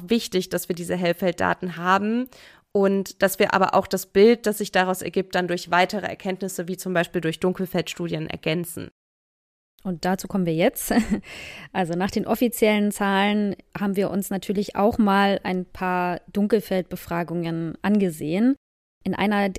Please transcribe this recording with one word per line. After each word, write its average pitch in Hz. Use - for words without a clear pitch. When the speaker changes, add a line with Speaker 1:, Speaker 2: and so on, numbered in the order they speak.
Speaker 1:
wichtig, 220
dass -
wir 180
diese 175
Hellfelddaten 175
haben 202
und 196
dass 190
wir 202
aber 190
auch 190
das -
Bild, 226
das 208
sich 202
daraus 185
ergibt, 190
dann 180
durch 175
weitere 185
Erkenntnisse, 185
wie 180
zum 185
Beispiel 175
durch 160
Dunkelfeldstudien, 170
ergänzen. -
Speaker 2:
Und 180
dazu 190
kommen 190
wir 165
jetzt. -
<laughs> -
Also 170
nach 185
den 214
offiziellen 214
Zahlen 202
haben 202
wir 190
uns 196
natürlich 196
auch 208
mal 196
ein 185
paar 180
Dunkelfeldbefragungen 175
angesehen. 190
In 190
einer 202